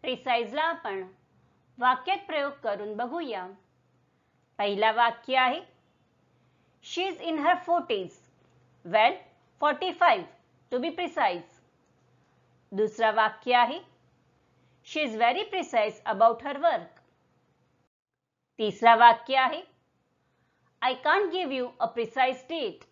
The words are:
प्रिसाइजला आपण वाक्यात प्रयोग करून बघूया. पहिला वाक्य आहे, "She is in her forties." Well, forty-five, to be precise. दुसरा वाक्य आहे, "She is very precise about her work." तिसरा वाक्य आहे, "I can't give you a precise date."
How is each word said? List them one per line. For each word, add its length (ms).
प्रिसाइजला 600
आपण 440
वाक्यात 380
प्रयोग 260
करून 440
बघूया. 500
पहिला 340
वाक्य 440
आहे, 240
"She 300
is 160
in 100
her 160
forties." 440
Well, 200
forty-five, 600
to 100
be 140
precise. 560
दुसरा 380
वाक्य 440
आहे, 260
"She 160
is 100
very 320
precise 640
about 320
her 160
work." 380
तिसरा 360
वाक्य 420
आहे, 260
"I 100
can't 380
give 200
you 160
a 60
precise 540
date." 420